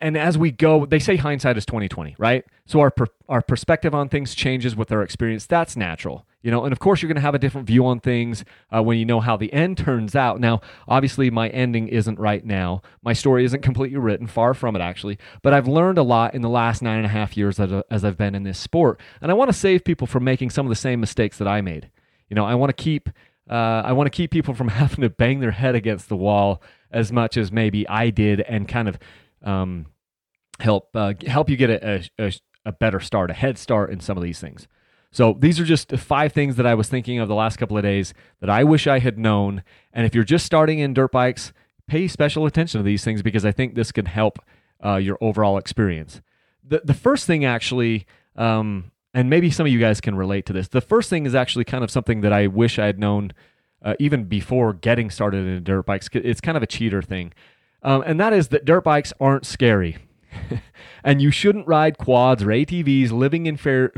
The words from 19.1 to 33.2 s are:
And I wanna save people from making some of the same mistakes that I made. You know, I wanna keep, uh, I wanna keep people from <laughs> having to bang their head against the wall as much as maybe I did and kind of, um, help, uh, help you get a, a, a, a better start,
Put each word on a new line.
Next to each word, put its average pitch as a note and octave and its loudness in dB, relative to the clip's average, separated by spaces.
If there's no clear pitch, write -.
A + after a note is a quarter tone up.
And D#3 0
I - 2
wanna A#3+ 2
save F#3 2
people D3+ -2
from B2 -2
making B2+ 0
some C#3 -2
of B2+ -2
the A2+ 0
same B2 -2
mistakes A2 -2
that G2+ -4
I G#2 0
made. F2 -8
You G#2 -6
know, G#2 2
I A#2 0
wanna C3+ 2
keep, - -4
uh, A2+ 0
I B2+ 0
wanna C#3+ 2
keep E3+ -4
people D3 -2
from B2 -4
<laughs> - -
having C3 0
to A#2+ 2
bang B2+ 0
their A#2+ 0
head B2 0
against G#2+ -4
the G#2 -4
wall G2+ 2
as A2+ -2
much A#2 0
as G2+ -2
maybe G#2+ 0
I A2+ 0
did G#2 2
and G#2 -6
kind A#2 -4
of, F#2+ -6
um, F#2 -4
help, G#2 -2
uh, G#2 -2
help D3 0
you C3+ 0
get A#2+ 2
a, G2+ -4
a, G#2+ -2
a, F#2+ -4
a G#2+ -6
better G2 -2
start, F#2 -4